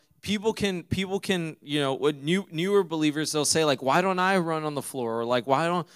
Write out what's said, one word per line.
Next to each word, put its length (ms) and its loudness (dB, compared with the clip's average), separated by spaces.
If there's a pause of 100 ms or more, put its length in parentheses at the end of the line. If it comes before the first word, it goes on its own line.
(220)
people 320 -2
can, 300 -2
people 360 -4
can, 420 -2
you 200 -2
know, 140 0
when 280 0
new, 280 0
newer 340 2
believers, 480 -2
they'll 100 0
say, 220 2
like, 160 2
"Why 200 4
don't 180 0
I 180 2
run 260 0
on 120 -4
the 60 -4
floor?" 380 -4
Or, 60 -2
like, 200 0
"Why 200 2
don't, 200 0 (100)